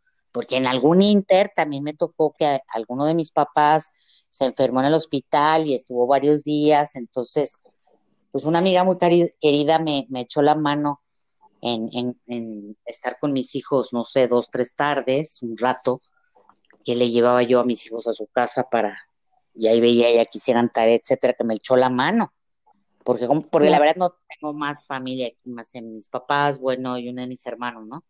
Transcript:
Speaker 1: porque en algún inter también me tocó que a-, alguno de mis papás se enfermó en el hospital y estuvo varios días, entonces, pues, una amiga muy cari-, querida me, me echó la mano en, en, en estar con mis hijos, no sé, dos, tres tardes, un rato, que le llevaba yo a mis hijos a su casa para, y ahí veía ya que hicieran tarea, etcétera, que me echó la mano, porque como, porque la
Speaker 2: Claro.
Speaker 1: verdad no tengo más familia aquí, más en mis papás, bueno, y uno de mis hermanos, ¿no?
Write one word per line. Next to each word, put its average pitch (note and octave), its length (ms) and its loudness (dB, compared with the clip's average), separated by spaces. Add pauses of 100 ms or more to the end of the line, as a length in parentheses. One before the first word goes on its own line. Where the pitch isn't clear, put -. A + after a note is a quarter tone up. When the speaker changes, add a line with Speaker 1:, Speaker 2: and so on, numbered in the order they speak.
(320)
Speaker 1:
porque B2 240 -6
en C3 100 0
algún C3+ 360 4
inter G3 540 2
también D3 280 -2
me D3+ 100 -6
tocó D#3 440 -2
que D#3 80 2
a-, C#3 160 0 (120)
alguno B2 320 -6
de D#3+ 80 0
mis E3 180 -4
papás D3+ 580 2 (400)
se - 160 -4
enfermó B2+ 340 0
en C3+ 60 0
el D3+ 80 2
hospital D#3 720 0
y C#3+ 80 -2
estuvo B2 320 -2
varios C#3 380 2
días, D3 520 2
entonces, B2+ 680 -6 (680)
pues, C3+ 120 -6
una E3 160 2
amiga F#3 240 2
muy F#3 140 2
cari-, F3 420 4
querida D3 400 2
me, D3 300 -2
me B2+ 120 -6
echó C#3+ 200 -2
la D3 120 4
mano D3 480 -2 (600)
en, A#2 300 -4
en, A#2+ 320 -6
en A2 580 -12
estar - 340 -12
con D3 140 -4
mis C3 220 -6
hijos, C3 400 -4
no A#2 100 -4
sé, B2+ 240 2
dos, A#2+ 220 0
tres B2 260 -6
tardes, C#3+ 680 -4
un A2+ 140 -10
rato, B2+ 460 -2 (840)
que B2 100 -2
le A#2+ 160 0
llevaba A#2+ 320 4
yo B2 180 4
a B2 40 0
mis A#2+ 220 -4
hijos A2+ 200 -10
a A#2 60 -4
su G#2+ 140 -10
casa B2 380 -2
para, G#2 340 -2 (560)
y A2 140 -2
ahí A#2 120 4
veía A#2+ 340 4
ya A#2 120 4
que - 120 -16
hicieran A#2+ 300 2
tarea, A2+ 280 2
etcétera, B2+ 360 0
que - 120 -6
me A2+ 100 -2
echó B2+ 220 0
la B2+ 120 4
mano, D3 460 -2 (680)
porque A#2+ 240 -2
como, D3+ 220 0
porque - 220 4
la D3 80 4
Speaker 2:
Claro. D3 160 4
Speaker 1:
verdad - 20 -4
no F3+ 200 -2 (120)
tengo D3+ 240 -12
más D3 340 -8
familia C3 420 -6
aquí, - 220 -16
más A#2+ 240 -16
en A2+ 200 -14
mis G#2+ 160 -20
papás, C#3+ 500 -2
bueno, B2+ 380 -4
y A#2+ 100 -10
uno B2 140 -10
de B2+ 60 -10
mis B2+ 180 -14
hermanos, A#2 400 -10
¿no? C3 240 -16